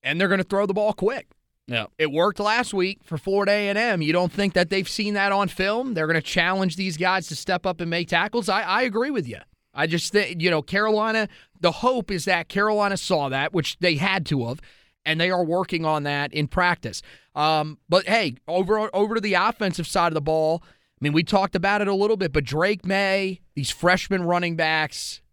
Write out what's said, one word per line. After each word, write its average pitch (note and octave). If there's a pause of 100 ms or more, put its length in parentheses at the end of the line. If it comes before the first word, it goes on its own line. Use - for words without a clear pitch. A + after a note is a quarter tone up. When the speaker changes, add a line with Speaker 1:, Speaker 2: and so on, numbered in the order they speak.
Speaker 1:
And D3
they're F#3+
gonna F#3+
throw G3+
the F#3+
ball G#3
quick. G#3+ (380)
Speaker 2:
Yeah. A#2 (120)
Speaker 1:
It D#3
worked F3
last A3
week F#3+
for -
Florida G3
A G#3
and G3+
M. A3
You D#3
don't F3+
think G3+
that F3
they've F#3+
seen G#3
that G3
on G3
film? A3
They're D#3+
gonna E3
challenge F#3
these F#3
guys F#3
to D#3+
step F3
up F3+
and E3+
make E3+
tackles? G#3
I, G3
I G3+
agree B3
with G#3+
you. A2 (340)
I C#3+
just E3
think, F3
you F3+
know, D#3+
Carolina, G#3+ (320)
the E3+
hope B3
is F3
that E3+
Carolina G3+
saw D3
that, C3+
which D#3
they F3
had F#3+
to B2+
have, C3 (440)
and D#3+
they F3+
are F3+
working E3
on D#3
that C#3+
in D3
practice. F3 (320)
Um, D3+
but, F3+
hey, F3+ (120)
over, G3
over G3+
to A3+
the G3
offensive F#3
side E3+
of E3
the D#3
ball, D#3+
I -
mean, D3
we D#3+
talked G3
about G3
it G3
a G3+
little G#3
bit, F3+
but C#3+
Drake F3
May, F#3+ (120)
these C#3
freshman F3+
running F3
backs D#3 (120)